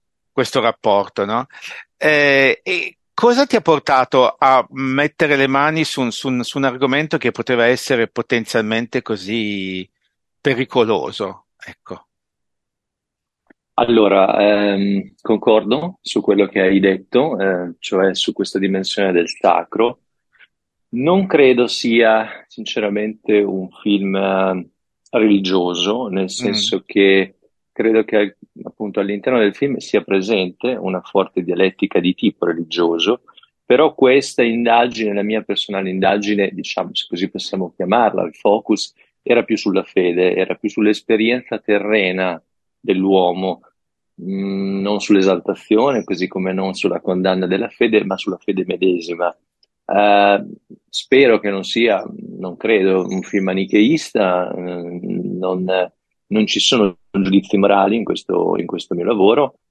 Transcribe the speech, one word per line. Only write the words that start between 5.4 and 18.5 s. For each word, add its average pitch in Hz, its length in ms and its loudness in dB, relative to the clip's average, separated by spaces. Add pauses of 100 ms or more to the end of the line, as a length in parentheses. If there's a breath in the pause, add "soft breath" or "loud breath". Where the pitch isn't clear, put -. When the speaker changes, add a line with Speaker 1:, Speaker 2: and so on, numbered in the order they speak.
Speaker 1:
mani 151 360 0
su - 160 -6
un, 123 120 -2
su - 180 -8
un, 123 140 -2
su - 140 -10
un 139 60 -2
argomento 139 540 -2
che 127 140 0
poteva 120 340 0
essere 120 420 0
potenzialmente 113 960 -2
così 98 840 -6 (540)
pericoloso? 107 1080 -2 (140)
Ecco. - 460 -18 (1700)
Speaker 2:
Allora, 104 640 4 (360)
ehm, 98 480 -2
concordo 113 800 0
su - 200 -4
quello 101 260 2
che - 120 -4
hai 95 200 2
detto, 101 600 0
eh, 90 400 -2
cioè 95 340 0
su - 200 -4
questa - 260 -4